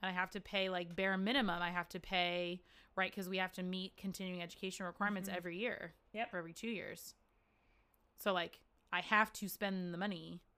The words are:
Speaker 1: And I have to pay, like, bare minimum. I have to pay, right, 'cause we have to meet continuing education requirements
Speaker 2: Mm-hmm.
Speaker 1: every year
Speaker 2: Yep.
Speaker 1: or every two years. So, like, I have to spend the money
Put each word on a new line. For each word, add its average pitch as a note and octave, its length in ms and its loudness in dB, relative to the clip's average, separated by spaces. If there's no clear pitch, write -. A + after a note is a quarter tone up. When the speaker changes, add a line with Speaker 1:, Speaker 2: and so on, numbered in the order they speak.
Speaker 1:
And F#3+ 80 0
I F#3 40 0
have F3+ 180 2
to G3 100 -4
pay, F#3+ 280 2
like, F3 260 0
bare F#3+ 220 4
minimum. G3 440 4
I F3 100 2
have F3 180 0
to F3+ 100 -6
pay, F3 600 2
right, F#3+ 180 2
'cause F#3 140 -4
we F#3 100 -2
have F#3 160 0
to F#3 100 -4
meet F#3 340 -4
continuing F#3 440 -4
education F#3 440 -6
requirements G3 420 0
Speaker 2:
Mm-hmm. F#3 100 -2
Speaker 1:
every F3+ 200 -4
year G#3 380 -4
Speaker 2:
Yep. A3 200 -4
Speaker 1:
or F#3 40 -4
every E3 160 -6
two E3 160 -6
years. - 460 -6
So, G3+ 160 2
like, E3+ 260 -2
I F3+ 100 2
have G#3+ 320 6
to G3+ 140 -6
spend F#3 460 -2
the E3+ 40 -6
money E3+ 440 -4